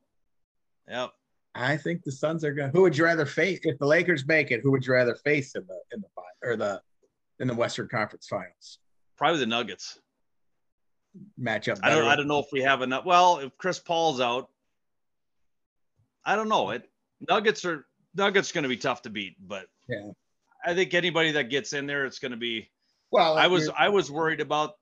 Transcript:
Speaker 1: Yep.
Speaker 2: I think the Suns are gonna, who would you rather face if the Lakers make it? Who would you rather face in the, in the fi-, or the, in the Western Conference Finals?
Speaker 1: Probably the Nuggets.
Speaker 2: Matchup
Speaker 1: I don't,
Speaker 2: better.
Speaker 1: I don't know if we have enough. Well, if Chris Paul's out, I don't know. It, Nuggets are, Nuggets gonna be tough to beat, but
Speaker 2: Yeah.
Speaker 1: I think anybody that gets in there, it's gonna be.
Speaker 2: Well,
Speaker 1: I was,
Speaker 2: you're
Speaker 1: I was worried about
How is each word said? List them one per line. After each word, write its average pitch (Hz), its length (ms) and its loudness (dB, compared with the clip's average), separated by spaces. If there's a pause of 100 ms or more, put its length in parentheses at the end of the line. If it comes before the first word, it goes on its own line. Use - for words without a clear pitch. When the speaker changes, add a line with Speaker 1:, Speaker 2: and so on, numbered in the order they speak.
(880)
Speaker 1:
Yep. 120 220 -8 (440)
Speaker 2:
I 127 220 -2
think 170 280 -6
the 139 80 -8
Suns 156 320 -4
are 147 100 -2
gonna, 143 180 -4
who 180 100 6
would 170 140 4
you 160 80 4
rather 160 220 2
face 170 380 0
if 151 140 0
the 139 80 0
Lakers 156 400 4
make 151 260 2
it? 113 100 0
Who 139 80 4
would 131 160 2
you 131 60 0
rather 123 240 4
face - 400 -2
in 95 100 -10
the, 92 120 -14 (140)
in - 80 -10
the 101 140 -12
fi-, 90 340 -12
or 117 80 -2
the, 101 240 -4 (600)
in 127 80 -4
the 123 60 -2
Western 117 340 -4
Conference 107 400 -6
Finals? - 500 -10 (400)
Speaker 1:
Probably 156 220 2
the 120 60 -2
Nuggets. 113 520 -6 (1400)
Speaker 2:
Matchup 107 420 -2
Speaker 1:
I 131 80 4
don't, 156 80 4
Speaker 2:
better. 151 60 2
Speaker 1:
I 143 120 2
don't 143 120 -2
know 147 100 0
if 139 140 -2
we 135 100 -2
have 131 200 2
enough. 127 220 -4
Well, 180 340 6
if 135 200 -12
Chris 180 220 -4
Paul's 165 400 0
out, 123 280 -2 (1800)
I 185 120 0
don't 220 120 -2
know. 139 220 0
It, 117 180 -8 (400)
Nuggets 202 360 0
are, 165 220 -8 (280)
Nuggets 196 380 0
gonna 151 160 -2
be 127 80 -2
tough 127 260 -4
to 117 80 -14
beat, 98 260 -10 (100)
but 95 200 -12 (220)
Speaker 2:
Yeah. 104 220 -10 (540)
Speaker 1:
I 170 100 -2
think 180 200 0
anybody 165 380 2
that 147 180 0
gets 143 220 -4
in 143 140 -6
there, 143 180 -4
it's 127 140 -8
gonna 123 180 -10
be. 117 340 -8 (400)
Speaker 2:
Well, 165 260 4
Speaker 1:
I 156 100 6
was, 175 200 4
Speaker 2:
you're 147 100 -4
Speaker 1:
I 160 120 4
was 185 220 2
worried 160 300 -2
about 151 420 -2